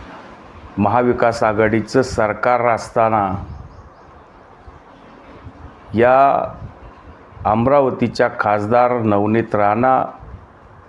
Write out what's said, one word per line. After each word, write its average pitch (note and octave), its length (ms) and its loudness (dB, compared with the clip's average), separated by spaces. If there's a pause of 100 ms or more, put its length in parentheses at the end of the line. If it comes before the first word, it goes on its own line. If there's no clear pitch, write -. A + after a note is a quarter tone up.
(760)
महाविकास A#2 680 0
आघाडीचं G#2+ 580 0
सरकार A#2+ 680 0
असताना A2 580 0 (2750)
या B2+ 520 4 (1000)
अमरावतीच्या B2 840 0 (100)
खासदार A#2 600 0
नवनीत G#2+ 560 0
राणा A2+ 460 2 (880)